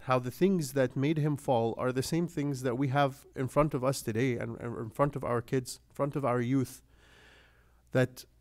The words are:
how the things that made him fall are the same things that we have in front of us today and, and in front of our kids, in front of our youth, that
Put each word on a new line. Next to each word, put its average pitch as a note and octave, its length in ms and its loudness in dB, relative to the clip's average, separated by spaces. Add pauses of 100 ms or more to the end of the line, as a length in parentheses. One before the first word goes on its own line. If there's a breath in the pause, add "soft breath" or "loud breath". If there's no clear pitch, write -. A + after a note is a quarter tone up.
how B2+ 180 2
the B2 120 -6
things F3 420 2
that C3 220 2
made C#3+ 220 2
him D3 200 2
fall A#2 400 2
are B2+ 140 0
the B2+ 120 0
same E3 240 0
things C#3+ 360 -4
that B2 140 0
we C#3 120 0
have C#3 360 0 (100)
in C3 120 -2
front D3 260 2
of B2+ 100 -2
us C3+ 180 0
today A#2 360 0
and, A#2 220 -6
and A#2+ 180 -6
in A2+ 120 -8
front C#3+ 260 0
of C3+ 80 -8
our A#2+ 180 0
kids, - 380 -4 (100)
in - 60 -20
front C#3+ 200 -2
of C#3 100 -2
our B2 160 2
youth, B2+ 400 0 (1080 soft breath)
that - 340 0 (160)